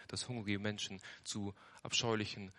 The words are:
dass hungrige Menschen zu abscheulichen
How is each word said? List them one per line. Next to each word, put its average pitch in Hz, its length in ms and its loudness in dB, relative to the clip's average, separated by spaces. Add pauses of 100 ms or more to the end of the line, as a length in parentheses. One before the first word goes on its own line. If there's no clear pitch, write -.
dass - 200 -4
hungrige 104 300 0
Menschen 104 420 -2 (240)
zu 101 300 -2 (280)
abscheulichen 107 760 2